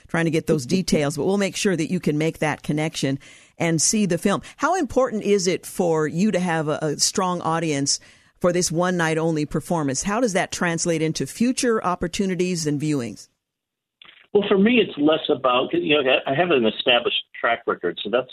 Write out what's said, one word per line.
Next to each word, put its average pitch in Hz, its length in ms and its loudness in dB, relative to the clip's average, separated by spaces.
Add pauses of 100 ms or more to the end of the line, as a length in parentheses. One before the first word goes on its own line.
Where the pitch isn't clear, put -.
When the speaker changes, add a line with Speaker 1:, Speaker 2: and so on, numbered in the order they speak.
Speaker 1:
trying 165 160 0
to 165 60 2
get 156 160 0
those 151 200 2
details, 151 500 0
but 143 80 -2
we'll 196 140 2
make 196 160 0
sure 190 220 0
that 151 140 -2
you 180 100 0
can 151 180 0
make 160 200 0
that 151 240 -2
connection 151 560 -2 (380)
and 165 240 0
see 214 240 2
the 175 140 0
film. 190 240 0 (140)
How 302 180 0
important 247 480 0
is 202 240 2
it 185 180 -2
for 160 440 0
you 175 240 2
to 180 80 0
have 160 280 0
a, 151 140 -2
a 143 160 -2
strong 180 440 -2
audience 160 580 -2 (400)
for 180 120 2
this 175 200 -2
one 180 240 0
night 160 200 0
only 160 300 0
performance? 147 560 -4
How 202 180 -2
does 240 120 0
that 175 180 -2
translate 165 520 -2
into 156 240 -2
future 233 580 0
opportunities 180 840 -2
and 147 140 0
viewings? 139 480 -4 (1080)
Speaker 2:
Well, 202 120 4
for 202 120 4
me, 226 200 6
it's - 200 0
less 156 320 2
about, 131 420 2
you 160 300 2
know, 127 80 2 (160)
I 139 80 0
have 175 160 2
an 131 160 4
established 120 500 2 (240)
track 117 260 0
record, 87 380 -2
so 104 60 -6
that's, 127 220 0